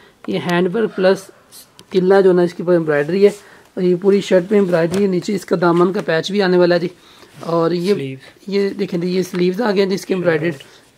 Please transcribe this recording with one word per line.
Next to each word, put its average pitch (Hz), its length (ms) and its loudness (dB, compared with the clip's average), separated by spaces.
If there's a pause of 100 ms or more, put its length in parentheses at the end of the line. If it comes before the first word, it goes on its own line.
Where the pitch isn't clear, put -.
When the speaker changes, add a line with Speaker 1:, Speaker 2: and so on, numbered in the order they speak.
(280)
Speaker 1:
ये 190 100 -4
handwork 180 580 -2
plus 190 340 0 (640)
किला 185 280 4
जो 190 120 6
ना 180 100 4
इसके 175 200 -2
ऊपर 175 120 2
embroidery 160 500 0
है, 202 100 4 (420)
और 202 60 -4
ये 180 120 2
पूरी 196 260 2
shirt 185 260 0
पे 208 100 0
embroidery 180 460 0
है। 202 60 2
नीचे 185 260 -2
इसका 190 220 -4
दामन 175 360 2
का 202 100 -4
पैच 160 300 -4
भी 202 80 0
आने 180 180 2
वाला 175 160 4
है 175 60 0
जी, 180 100 -6 (560)
और 165 280 0
ये 180 200 -2
Speaker 2:
Sleeves। 135 540 -10
Speaker 1:
ये 196 220 -2
देखें 196 300 -6
जी, 175 80 -4
ये 180 140 -2
sleeves 180 380 -2
आ 233 100 0
गए 196 100 0
हैं 196 80 2
जी 190 60 -2
इसके - 200 -4
embroidered, 170 400 0 (440)